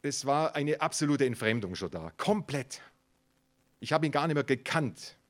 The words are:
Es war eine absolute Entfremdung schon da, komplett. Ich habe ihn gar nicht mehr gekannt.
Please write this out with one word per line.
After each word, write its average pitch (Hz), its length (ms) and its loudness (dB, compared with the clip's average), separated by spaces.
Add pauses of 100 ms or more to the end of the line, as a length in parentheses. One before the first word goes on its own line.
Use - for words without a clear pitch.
Es 139 240 -4
war 147 300 2
eine 147 240 0
absolute 147 460 2
Entfremdung 110 500 0
schon 90 160 -6
da, 80 240 -8
komplett. 147 680 -2 (1000)
Ich 110 120 -2
habe 156 120 4
ihn 147 60 0
gar 147 160 2
nicht 156 80 2
mehr 143 80 2
gekannt. 131 760 -2 (120)